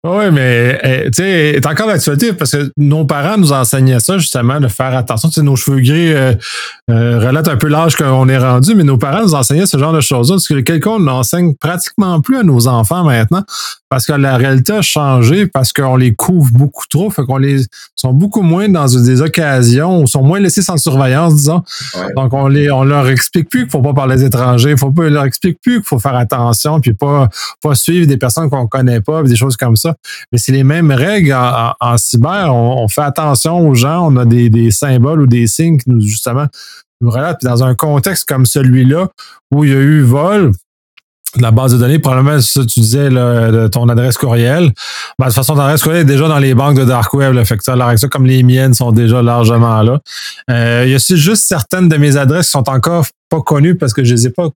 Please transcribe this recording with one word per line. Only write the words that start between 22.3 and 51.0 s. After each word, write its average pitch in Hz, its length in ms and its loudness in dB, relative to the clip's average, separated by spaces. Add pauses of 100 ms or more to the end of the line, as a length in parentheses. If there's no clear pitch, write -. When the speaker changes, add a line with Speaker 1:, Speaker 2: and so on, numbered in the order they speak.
Speaker 1:
on 139 120 -2
les, 143 240 2
on 135 140 0
leur 139 240 2
explique 135 420 -2
plus 247 120 -2
qu'il - 80 -8
faut 143 120 -2
pas 139 120 0
parler 131 220 0
des 135 100 2
étrangers, 123 500 2
faut 135 160 0
pas, 165 160 0
leur 147 160 0
explique - 360 -4
plus 247 180 0
qu'il 202 100 -8
faut 135 100 -2
faire 127 160 -4
attention, 123 680 -2
puis 120 140 0
pas, 139 340 0 (320)
pas 147 140 -2
suivre 165 320 0
des 139 100 2
personnes 147 320 -2
qu'on 127 200 -2
connaît 127 320 0
pas, 156 220 -2
puis 131 80 2
des 117 60 2
choses 127 200 -2
comme 120 180 0
ça. 165 140 -2 (440)
Mais 120 60 -2
c'est 131 140 -2
les 135 120 2
mêmes 156 260 2
règles 156 420 0
en, 123 380 -2
en, - 100 -6
en 120 160 0
cyber. 147 580 -2
On, 120 300 0
on 107 40 -2
fait 147 120 -4
attention 156 680 -2
aux 139 80 2
gens, 151 380 0
on 131 60 4
a 123 80 0
des, 120 240 4
des 117 200 2
symboles 139 520 0
ou 131 40 4
des 117 200 2
signes 160 320 0
qui 127 100 -4
nous, 120 140 2
justement, 120 440 -4 (540)
nous 120 100 0
relatent. 147 300 -4
Puis 127 80 -4
dans 123 160 0
un 127 100 0
contexte 151 540 -2
comme 131 160 0
celui-là, 131 640 2 (420)
où 147 140 0
il 139 60 2
y 135 40 2
a 135 60 2
eu 147 220 4
vol 147 500 2 (840)
de 120 60 0
la 113 100 2
base 131 200 2
de 127 60 2
données, 127 200 2
probablement, 139 420 0
ça, 123 260 -2
tu - 140 -2
disais, 131 280 0
là, 120 420 0
de 113 160 2
ton 120 220 0
adresse 120 300 0
courriel. 127 540 0 (460)
Ben, 131 60 0
de 127 60 0
toute 107 60 0
façon, 135 180 -2
ton 143 60 2
adresse 143 220 0
courriel 165 200 0
est - 20 2
déjà 143 240 2
dans 151 100 0
les 135 160 2
banques 139 220 2
de 135 80 2
dark 120 300 0
web, 135 180 2
là. 123 140 2
Fait 113 100 -2
que - 80 -8
ça, 131 80 -2
alors, 120 260 2
ça, 135 100 0
comme 131 180 0
les 127 160 2
miennes 127 320 4
sont 120 180 0
déjà 117 300 2
largement 117 600 2
là. 123 180 0 (500)
Euh, 120 340 0
il 131 80 2
y - 20 2
a 135 40 2
su-, 185 180 0